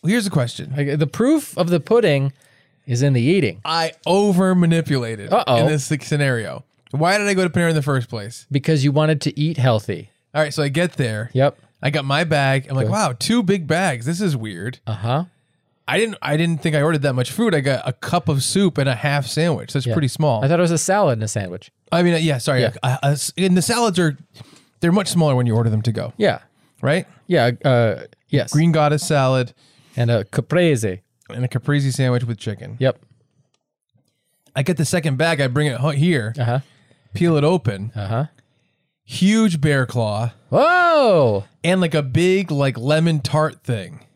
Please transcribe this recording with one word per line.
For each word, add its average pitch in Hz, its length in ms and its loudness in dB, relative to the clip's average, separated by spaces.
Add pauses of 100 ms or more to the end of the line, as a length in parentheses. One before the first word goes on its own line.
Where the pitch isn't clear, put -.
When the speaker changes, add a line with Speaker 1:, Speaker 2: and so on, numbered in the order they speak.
Speaker 1:
Here's 220 200 2
the 190 60 -4
question. 131 460 -4
Speaker 2:
Like, 143 220 -2
the 151 80 0
proof 277 500 -2
of 175 140 -2
the 170 100 2
pudding 147 500 2 (540)
is 120 160 -2
in 139 120 4
the 120 80 2
eating. 123 440 2
Speaker 1:
I 160 280 -2 (120)
over 190 500 4
manipulated 147 800 0
Speaker 2:
Uh-oh. 131 240 2
Speaker 1:
in - 100 4
this 151 160 0 (200)
scenario. 123 600 -4 (280)
Why 170 260 0
did 202 100 0
I 202 60 2
go 185 100 2
to 180 60 0
Panera 170 220 0
in 160 40 0
the 151 60 0
first 131 260 -2
place? 107 420 -12
Speaker 2:
Because 139 360 0
you 147 80 4
wanted 156 280 2
to - 160 -4
eat 156 200 -2
healthy. 110 540 0 (220)
Speaker 1:
All 151 80 0
right, 147 120 -2
so 151 100 -2
I 143 60 -2
get 165 240 -2
there. 110 400 -4
Speaker 2:
Yep. 135 240 2 (240)
Speaker 1:
I 139 80 -2
got 143 160 -4
my 143 180 0
bag. 139 460 0
I'm 131 80 -4
like, 123 80 0
Speaker 2:
Good. 107 60 0
Speaker 1:
"Wow, 190 260 0
two 233 260 0
big 180 240 0
bags. 156 380 -2
This 170 160 -4
is 160 160 0
weird." 107 500 -8
Speaker 2:
Uh-huh. 117 380 -4 (640)
Speaker 1:
I 143 80 0
didn't, 220 240 -2
I 147 160 -2
didn't 165 240 0
think 160 120 -2
I 147 80 2
ordered 151 200 0
that 139 120 0
much 127 180 -2
food. 220 220 0
I 147 60 2
got 131 260 -2
a 123 60 -2
cup - 380 -2
of 139 140 0
soup 190 340 0
and 139 100 0
a 127 80 0
half 143 300 -2
sandwich. 156 480 -2
That's 135 120 -2
Speaker 2:
Yeah. 117 80 -2
Speaker 1:
pretty 143 160 0
small. 131 340 0
Speaker 2:
I 135 40 0
thought 170 120 2
it - 20 2
was 170 100 2
a 165 60 0
salad 185 360 2
and 110 100 -4
a 107 40 -4
sandwich. 92 420 -8 (220)
Speaker 1:
I 170 100 2
mean, 175 120 4
uh, 165 40 0
yeah, 160 200 0
sorry. 127 240 0
Speaker 2:
Yeah. 123 100 2 (100)
Speaker 1:
Uh, 131 220 0
uh, 139 60 2
s-, 143 280 -2
and 185 200 2
the 175 40 4
salads 226 380 0
are, 156 180 2 (640)
they're 170 140 2
much 196 160 2
smaller 156 260 2
when 123 120 2
you 110 80 2
order 113 140 2
them 107 120 0
to 117 100 0
go. 104 240 -6
Speaker 2:
Yeah. 190 240 0 (420)
Speaker 1:
Right? 160 260 -2 (200)
Speaker 2:
Yeah, 127 240 2 (140)
uh, 117 380 2 (260)
yes. - 240 -2
Speaker 1:
Green 160 180 4
goddess 151 340 2
salad. 131 480 0 (440)
Speaker 2:
And 120 120 0
a 113 140 2
caprese. 127 800 0 (280)
Speaker 1:
And 123 140 -6
a 127 60 -2
caprese 139 420 0
sandwich 123 320 0
with 113 140 -6
chicken. 107 420 -10
Speaker 2:
Yep. 131 200 0 (1600)
Speaker 1:
I 135 80 0
get 156 140 0
the 156 80 0
second 151 320 -2
bag. 160 240 0
I 135 60 2
bring 135 200 0
it 120 120 -4
ho-, 139 100 0
here. 127 500 0
Speaker 2:
Uh-huh. 120 200 0 (540)
Speaker 1:
Peel 170 240 2
it 143 60 2
open. 113 520 -2
Speaker 2:
Uh-huh. 110 300 -4 (800)
Speaker 1:
Huge 202 580 0
bear 139 240 2
claw. 113 460 -2 (180)
Speaker 2:
Whoa! 254 920 4 (200)
Speaker 1:
And, 180 180 2
like, 170 120 0
a 156 100 0
big, 175 480 0
like, 139 260 0
lemon 156 420 2
tart 151 440 -2
thing. 95 420 -8 (100)